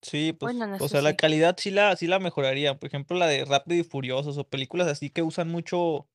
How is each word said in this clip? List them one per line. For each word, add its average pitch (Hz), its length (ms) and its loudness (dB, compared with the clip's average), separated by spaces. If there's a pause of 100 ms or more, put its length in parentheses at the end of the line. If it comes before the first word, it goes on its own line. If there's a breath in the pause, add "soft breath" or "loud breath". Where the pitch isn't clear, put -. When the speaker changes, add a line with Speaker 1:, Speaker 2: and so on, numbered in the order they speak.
Speaker 1:
Sí, 156 320 -4
pues, 240 220 -6
Speaker 2:
Bueno, 233 100 -4
en 202 80 -8
Speaker 1:
o - 20 -8 (100)
Speaker 2:
eso - 40 -2
Speaker 1:
sea, 143 120 2
la 147 100 4
Speaker 2:
sí. - 60 -2
Speaker 1:
calidad 160 400 4
sí - 140 -6
la, 202 240 4
sí 170 120 -4
la 185 120 2
mejoraría. 143 580 0
Por 147 100 -12
ejemplo, 143 300 -4
la 175 100 4
de 135 180 2
Rápido 139 340 2
y 165 40 0
Furiosos 139 540 -4
o 143 100 -6
películas 165 400 -2
así 143 220 -4
que - 120 -2
usan 165 280 -2
mucho 170 640 -2